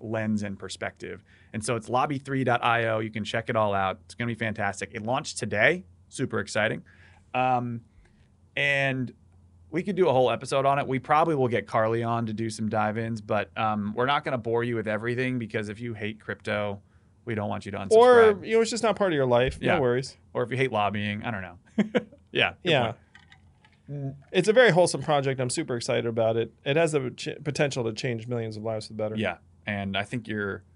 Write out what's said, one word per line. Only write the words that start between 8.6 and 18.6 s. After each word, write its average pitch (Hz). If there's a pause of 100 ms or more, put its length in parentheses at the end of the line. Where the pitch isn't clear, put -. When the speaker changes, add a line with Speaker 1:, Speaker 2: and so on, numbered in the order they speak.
Speaker 1:
we 160
could 202
do 180
a 139
whole 127
episode 131
on 139
it. 127
We 131
probably 156
will 131
get 107
Carly 113
on 117
to 110
do 113
some 110
dive-ins, 110
but, 104
um, 107
we're 120
not 147
gonna 139
bore 117
you 120
with 107
everything 120
because 110
if 104
you 120
hate 107
crypto, 104 (440)
we 120
don't 104
want 101
you 98
to 98
unsubscribe. 220
Speaker 2:
Or, -
you 220
know, 226
it's 226